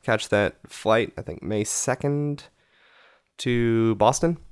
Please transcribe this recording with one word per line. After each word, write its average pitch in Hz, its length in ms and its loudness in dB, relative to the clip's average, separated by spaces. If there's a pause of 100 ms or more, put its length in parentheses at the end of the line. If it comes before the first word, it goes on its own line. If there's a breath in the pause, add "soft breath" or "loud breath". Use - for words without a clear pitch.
catch 110 260 -2
that 101 280 2 (100)
flight, 110 500 0
I 98 60 -10
think, - 200 -12
May 104 220 -2
second 143 840 -4 (880 soft breath)
to 117 560 2
Boston. 127 440 2 (140)